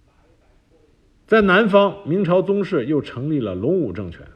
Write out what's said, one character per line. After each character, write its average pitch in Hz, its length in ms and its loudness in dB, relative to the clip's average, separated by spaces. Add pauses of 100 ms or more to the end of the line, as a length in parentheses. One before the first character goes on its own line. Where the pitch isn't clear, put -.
(1300)
在 220 160 4
南 196 280 4
方， 202 380 2
明 185 160 -2
朝 180 180 2
宗 196 240 -2
室 143 200 -4
又 143 160 -2
成 127 280 -8
立 147 100 -2
了 98 160 -4
隆 143 240 -2
武 107 140 -4
政 90 180 -10
权、 - 140 -20 (100)